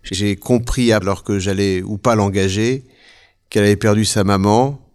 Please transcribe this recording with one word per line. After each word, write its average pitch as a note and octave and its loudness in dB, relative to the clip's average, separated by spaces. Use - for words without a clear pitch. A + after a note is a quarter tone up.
J'ai G2 -4
compris, A#2+ 0
alors G2 -2
que G#2 -2
j'allais F#2+ -2
ou G2+ -8
pas A#2+ 0
l'engager, G#2 -2
qu'elle G#2 2
avait G#2 4
perdu G#2 2
sa G#2 -2
maman G#2 2